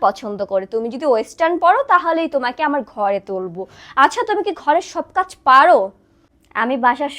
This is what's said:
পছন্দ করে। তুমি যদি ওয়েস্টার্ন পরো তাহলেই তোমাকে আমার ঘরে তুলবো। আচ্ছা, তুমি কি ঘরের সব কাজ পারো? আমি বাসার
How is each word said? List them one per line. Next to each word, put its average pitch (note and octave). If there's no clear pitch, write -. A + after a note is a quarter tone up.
পছন্দ G#3
করে। F#3+
তুমি A3+
যদি C#4
ওয়েস্টার্ন D#4+
পরো F#4+
তাহলেই E4
তোমাকে B3+
আমার C#4+
ঘরে G3+
তুলবো। F#3
আচ্ছা, F#4+
তুমি G#4
কি G4+
ঘরের D#4
সব D#4
কাজ F#4
পারো? C#4+
আমি B3
বাসার C#4